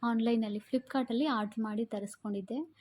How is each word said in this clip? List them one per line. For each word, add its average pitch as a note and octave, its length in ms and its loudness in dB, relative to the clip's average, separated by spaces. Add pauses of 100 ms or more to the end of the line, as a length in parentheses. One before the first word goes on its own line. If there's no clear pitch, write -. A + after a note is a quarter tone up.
ಆನ್‌ಲೈನಲ್ಲಿ A3+ 560 2
Flipkartಲ್ಲಿ B3+ 680 0
ಆರ್ಡರ್ A3 340 0
ಮಾಡಿ A3 260 0
ತರಿಸ್ಕೊಂಡಿದ್ದೆ. G#3 960 -6